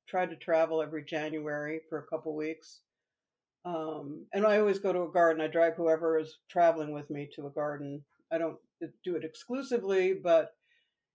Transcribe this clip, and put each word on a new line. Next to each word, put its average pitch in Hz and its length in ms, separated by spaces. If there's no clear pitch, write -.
tried 185 220
to 165 80
travel 160 460
every 151 220
January 151 840
for 156 100
a 139 80
couple 156 300
weeks. 156 440
Um, 156 720
and 202 100
I 214 140
always 202 200
go 196 140
to 180 100
a 160 80
garden. 165 300
I 156 60
drag 160 280
whoever 165 440
is 151 180
traveling 160 420
with 147 160
me 143 260
to 143 120
a 143 40
garden. 147 520
I 165 60
don't 160 220
do 175 140
it 156 80
exclusively, 190 880
but, 165 420